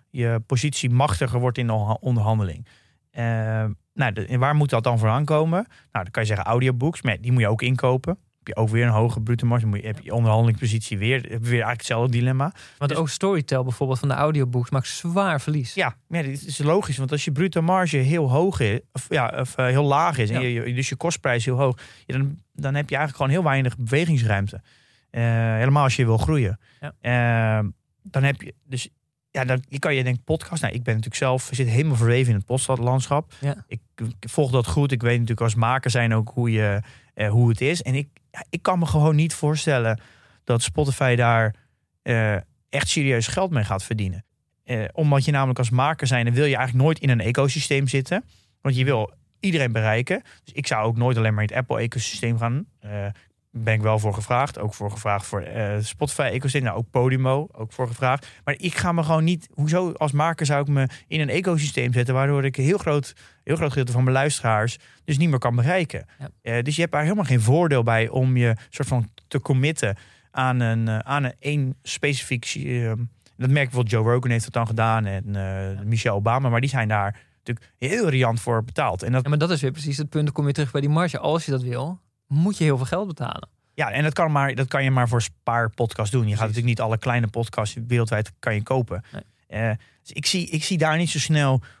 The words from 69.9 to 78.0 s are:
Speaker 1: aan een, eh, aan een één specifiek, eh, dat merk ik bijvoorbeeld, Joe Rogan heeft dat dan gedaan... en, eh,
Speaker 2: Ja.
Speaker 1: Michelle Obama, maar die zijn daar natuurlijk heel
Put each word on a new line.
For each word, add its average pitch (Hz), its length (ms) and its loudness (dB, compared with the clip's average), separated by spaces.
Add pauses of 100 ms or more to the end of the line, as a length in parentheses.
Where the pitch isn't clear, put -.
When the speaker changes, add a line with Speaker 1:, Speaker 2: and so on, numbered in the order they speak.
Speaker 1:
aan 127 280 0
een, 113 280 0
eh, 110 120 -2
aan 139 240 -2
een 123 160 -4
één 143 440 -2
specifiek, 131 640 -4
eh, 127 420 -4 (500)
dat 127 120 0
merk - 0 -
ik 135 40 6
bijvoorbeeld, 127 360 2
Joe 113 240 2
Rogan 123 180 0
heeft 117 120 0
dat - 100 -12
dan 117 140 0
gedaan... 113 380 0
en, 101 300 -6
eh, 95 380 -4
Speaker 2:
Ja. 98 100 -8
Speaker 1:
Michelle 110 320 0
Obama, 117 340 0
maar 117 120 2
die 135 80 -2
zijn 123 180 0
daar 101 320 0 (240)
natuurlijk - 340 -10
heel 180 320 0